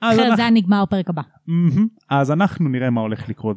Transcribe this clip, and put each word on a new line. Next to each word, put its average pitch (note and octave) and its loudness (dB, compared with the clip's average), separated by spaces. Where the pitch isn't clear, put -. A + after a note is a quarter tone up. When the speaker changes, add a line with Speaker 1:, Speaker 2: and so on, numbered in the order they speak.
Speaker 1:
אז A3+ 2
Speaker 2:
אחרת A#3+ 4
Speaker 1:
אנחנו A3+ 2
Speaker 2:
זה A3+ 0
היה A#3 2
נגמר G3+ 2
הפרק F#3+ -2
הבא. E3 -6
Speaker 1:
מהמם. E3+ 2
אז C#3 0
אנחנו E3 0
נראה B2+ -2
מה A#2 0
הולך A2 -6
לקרות G#2+ -6